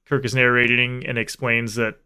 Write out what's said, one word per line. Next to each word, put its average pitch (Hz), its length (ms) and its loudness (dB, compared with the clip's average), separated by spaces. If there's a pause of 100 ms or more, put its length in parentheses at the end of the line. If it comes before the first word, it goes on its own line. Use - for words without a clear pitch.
Kirk 139 200 -2
is 110 80 -4
narrating 123 720 2
and 120 140 -4
explains 117 560 -4
that 113 300 -2